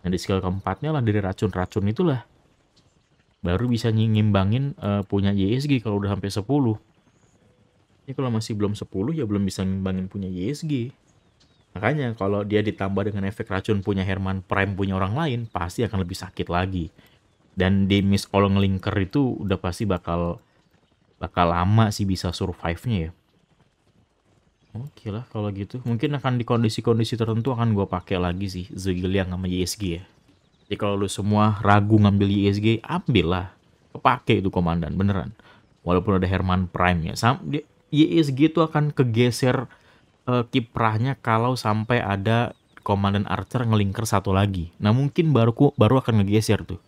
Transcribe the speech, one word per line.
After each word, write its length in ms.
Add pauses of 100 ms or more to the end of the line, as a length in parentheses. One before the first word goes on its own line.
Nah, 80
di 80
skill 240
keempatnya 540
lah 80
dari 180
racun-racun 600
itulah. 400 (1200)
Baru 240
bisa 240
nyi-, 160
ngimbangin, 680
eh, 300
punya 240
Y 260
S 140
G 80
kalau 240
udah 160
sampai 100
sepuluh. 480 (1300)
Ini 80
kalau 160
masih 240
belum 180
sepuluh 380
ya 100
belum 220
bisa 160
ngimbangin 480
punya 200
Y 220
S 140
G. 240 (880)
Makanya 420
kalau 240
dia 220
ditambah 420
dengan 220
efek 180
racun 380
punya 180
Herman 400
Prime 320
punya 240
orang 160
lain, 320
pasti 400
akan 160
lebih 160
sakit 320
lagi. 400 (640)
Dan 320
damage 400
kalau 240
ngelingker 480
itu 400
udah 220
pasti 260
bakal, 560 (800)
bakal 320
lama 400
sih 80
bisa 320
survive-nya 640
ya. 120 (1600)
Oke 400
lah 160
kalau 240
gitu. 320
Mungkin 320
akan 200
di 80
kondisi-kondisi 680
tertentu 400
akan 200
gua 120
pakai 320
lagi 320
sih 240
Zhuge 320
Liang 240
sama 160
Y 160
S 160
G 200
ya. 40 (640)
Jadi 80
kalau 240
lu 80
semua 560
ragu 360
ngambil 320
Y 200
S 80
G, 80 (160)
ambillah. 720 (400)
Kepake 480
itu 80
komandan, 440
beneran. 400 (480)
Walaupun 400
ada 80
Herman 400
Prime 400
ya. 80
Sam-, 240
di-, 240 (240)
Y 320
S 80
G 160
itu 160
akan 320
kegeser, 720 (640)
eh, 160
kiprahnya 720
kalau 400
sampai 400
ada 560 (320)
komandan 400
Archer 400
ngelingker 400
satu 240
lagi. 480
Nah, 160
mungkin 400
baru 160
ku-, 240
baru 240
akan 240
ngegeser 400
tuh. 260